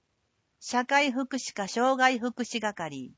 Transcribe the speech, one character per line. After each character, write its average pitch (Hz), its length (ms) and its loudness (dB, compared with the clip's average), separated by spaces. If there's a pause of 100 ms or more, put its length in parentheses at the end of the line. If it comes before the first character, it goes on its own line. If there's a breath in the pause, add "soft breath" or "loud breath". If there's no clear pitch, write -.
(600)
社 247 240 -2
会 285 260 4
福 254 280 -2
祉 - 160 -8
課 196 140 -4
障 262 280 2
害 254 220 4
福 247 240 -4
祉 233 180 -4
係。 156 580 -6